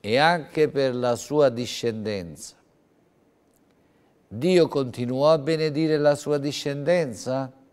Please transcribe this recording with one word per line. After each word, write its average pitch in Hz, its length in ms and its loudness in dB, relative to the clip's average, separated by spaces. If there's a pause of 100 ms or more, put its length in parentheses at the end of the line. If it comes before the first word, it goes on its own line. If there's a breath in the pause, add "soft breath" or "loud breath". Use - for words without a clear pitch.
e 107 160 -2
anche 156 520 2
per 135 260 0
la 123 220 0
sua 143 320 2
discendenza. 110 1080 -6 (1700 soft breath)
Dio 160 400 4
continuò 127 640 0
a 160 80 4
benedire 156 600 0
la 147 160 4
sua 147 240 -2
discendenza? 139 1120 -2 (220)